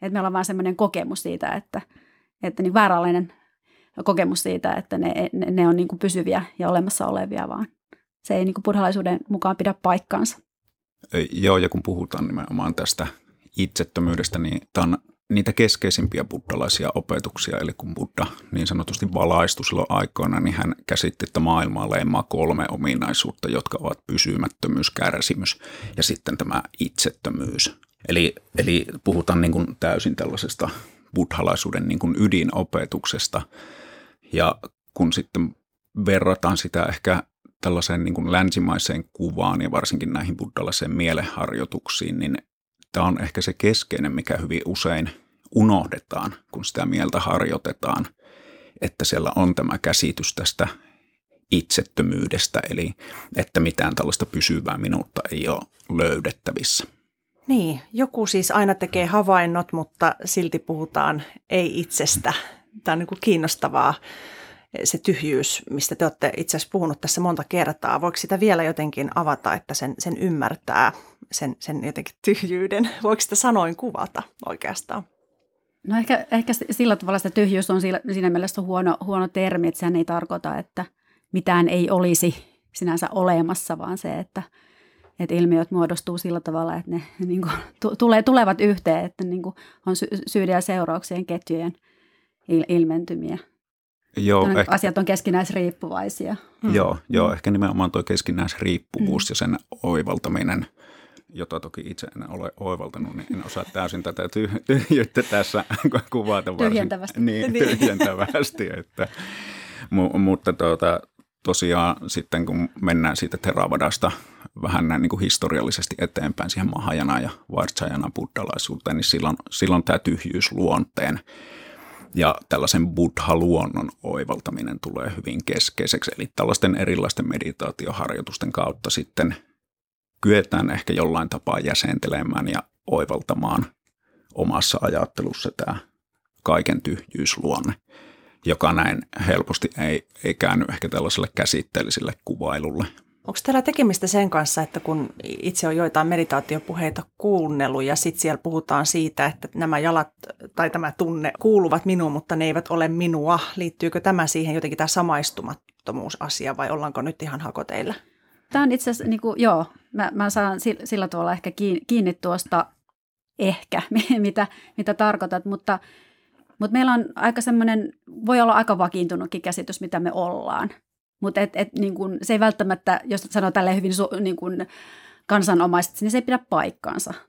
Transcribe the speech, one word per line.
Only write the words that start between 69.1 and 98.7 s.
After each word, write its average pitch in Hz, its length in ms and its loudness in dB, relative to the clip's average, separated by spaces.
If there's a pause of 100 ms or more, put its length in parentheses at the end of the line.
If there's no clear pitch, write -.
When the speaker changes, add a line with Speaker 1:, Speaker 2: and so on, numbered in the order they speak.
Speaker 3:
avata, 147 400 0
että - 200 -6
sen, 135 240 -4
sen - 180 -4
ymmärtää, 156 760 2 (400)
sen, - 260 -4
sen - 260 -8
jotenkin - 300 -10 (100)
tyhjyyden? 196 640 2 (120)
Voiko 220 180 2
sitä - 140 -2
sanoin 208 420 4
kuvata - 460 -6 (240)
oikeastaan? - 560 -8 (840)
Speaker 1:
No 208 100 2
ehkä, 233 340 2
ehkä 226 220 2
s-, - 180 -4
sillä 226 260 4
tavalla 190 220 0
sitä 185 120 -4
tyhjyys 190 400 4
on 185 100 4
sillä, 185 200 0 (120)
siinä 185 180 2
mielessä 180 320 0
huono, 180 420 2
huono 185 240 0
termi, 185 400 0
että - 120 -4
sehän 175 160 2
ei 165 80 4
tarkoita, 170 540 -4
että - 260 -8 (480)
mitään 175 360 4
ei 180 220 2
olisi 175 540 2 (300)
sinänsä 170 360 -2
olemassa, 175 680 0
vaan 185 200 -8
se, 151 200 -6
että, - 240 -8 (760)
että 175 160 -2
ilmiöt 175 360 4
muodostuu 175 480 0
sillä 170 220 -4
tavalla, 165 360 -4
että 175 140 -8
ne 170 120 -4 (160)
<laughs> 185 80 -4
niinku 180 220 0 (320)
tu-, 208 160 -2
tulee, 226 260 6
tulevat 220 380 4
yhteen, 180 440 2
että 180 200 -8
niinku 180 300 -6 (320)
on 185 100 2
sy-, - 120 -2 (180)
syiden 190 260 2
ja 180 80 4
seurauksien 180 680 -2
ketjujen 170 460 -4 (800)
il-, 165 160 4
ilmentymiä. 170 680 2 (800)
Speaker 2:
Joo, 101 240 6
Speaker 1:
Tuonne 196 200 6
Speaker 2:
ehkä - 140 2
Speaker 1:
asiat 190 240 2
on 196 60 4
keskinäisriippuvaisia. 185 1300 -2 (260)
Speaker 3:
Mm. 214 120 2
Speaker 2:
Joo, 90 220 4 (120)
joo, 110 200 4
Speaker 1:
Mm. 90 60 0
Speaker 2:
ehkä 92 160 -2
nimenomaan 95 400 2
toi 90 140 -2
keskinäisriippuvuus 92 1200 -2